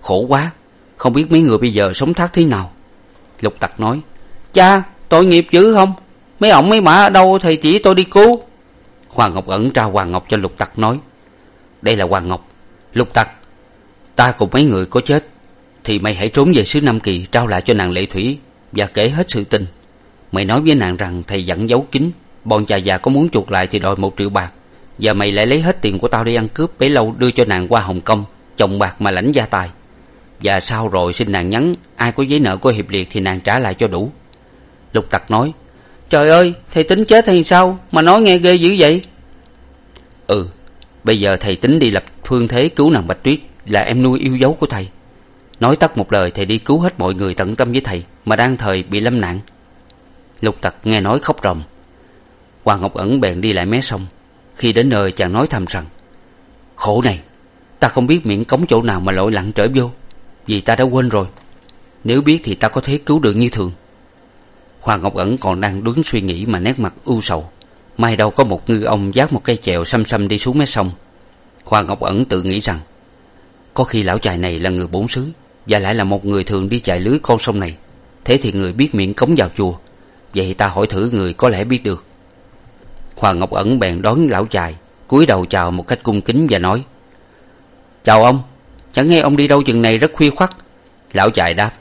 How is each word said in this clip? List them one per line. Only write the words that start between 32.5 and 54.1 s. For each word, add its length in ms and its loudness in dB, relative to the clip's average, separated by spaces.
của 120 0
Hiệp 200 -2
Liệt 220 -4
thì 80 -4
nàng 200 -4
trả 200 0
lại 140 -4
cho 140 -2
đủ." 240 -6
Lục 160 -2
Tặc 220 -4
nói, 220 0
"Trời 200 4
ơi, 240 6
thầy 100 2
tính 220 2
chết 220 6
hay 160 4
sao 360 2
mà 100 2
nói 200 6
nghe 160 6
ghê 180 4
dữ 220 2
vậy?" 260 4
"Ừ, 200 -2
bây 160 2
giờ 200 0
thầy 160 -4
tính 240 2
đi 120 2
lập 120 -2
phương 240 0
thế 220 0
cứu 200 2
nàng 180 0
Bạch 160 -6
Tuyết, 160 0
là 140 0
em 240 0
nuôi 160 2
yêu 160 -2
dấu 180 -2
của 140 -4
thầy. 200 -8
Nói 160 2
tắt 220 -2
một 160 -4
lời, 180 0
thầy 140 -6
đi 120 -2
cứu 220 0
hết 200 -4
mọi 140 -2
người 200 -4
tận 220 -4
tâm 160 -2
với 100 -2
thầy, 220 -8
mà 100 0
đang 220 0
thời 260 -2
bị 160 -4
lâm 220 0
nạn." 180 -6
Lục 200 -2
Tặc 220 -6
nghe 180 0
nói 180 0
khóc 240 -4
ròng. 180 -2
Hoàng 180 0
Ngọc 120 -4
Ẩn 280 -2
bèn 200 -2
đi 120 0
lại 120 -2
mé 160 0
sông. 240 -8